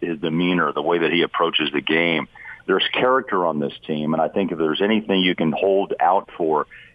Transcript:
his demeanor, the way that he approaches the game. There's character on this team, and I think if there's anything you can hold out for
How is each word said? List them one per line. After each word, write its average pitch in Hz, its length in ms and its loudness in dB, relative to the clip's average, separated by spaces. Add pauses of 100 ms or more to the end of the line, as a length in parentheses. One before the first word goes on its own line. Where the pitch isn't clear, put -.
his 85 180 -4
demeanor, 82 540 0
the 76 100 -4
way 85 160 2
that 80 140 2
he 85 100 4
approaches 80 500 0
the 71 100 -2
game. 80 440 0 (400)
There's 95 260 2
character 123 540 0
on 78 140 -2
this 69 140 -4 (120)
team, 76 260 -2
and 78 100 0
I 80 60 0
think 95 220 -2
if 82 80 -6
there's 78 240 0
anything 101 380 0
you 90 160 0
can 82 160 0
hold 95 480 0
out 92 360 2
for 78 300 0 (280)